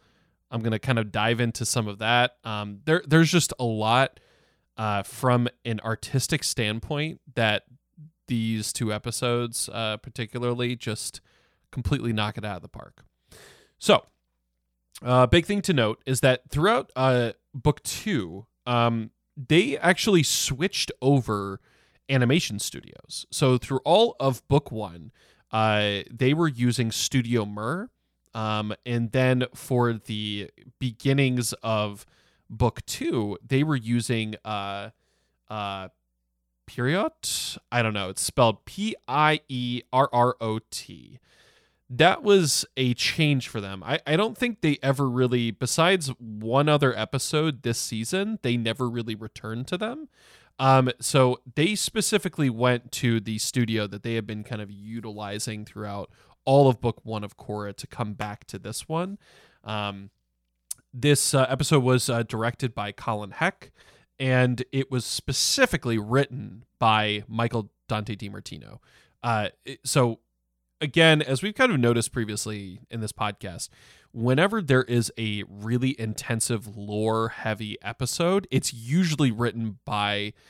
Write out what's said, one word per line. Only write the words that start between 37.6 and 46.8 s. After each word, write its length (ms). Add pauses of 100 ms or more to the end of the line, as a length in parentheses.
I 100
don't 120
know. 160
It's 120
spelled 420
P 300 (140)
I 400
E 340 (100)
R 200
R 280
O 200 (100)
T. 480 (680)
That 340
was 420 (120)
a 180
change 540
for 120
them. 240
I, 220
I 80
don't 240
think 220
they 200
ever 280
really, 420
besides 580 (120)
one 480
other 280